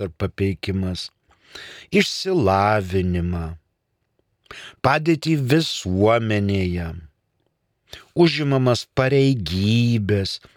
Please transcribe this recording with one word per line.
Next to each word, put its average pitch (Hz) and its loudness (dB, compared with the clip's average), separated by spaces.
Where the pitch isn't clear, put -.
ar 87 -8
papeikimas, 95 -4
išsilavinimą, 95 0
padėtį 156 0
visuomenėje, 101 0
užimamas 143 2
pareigybės 113 2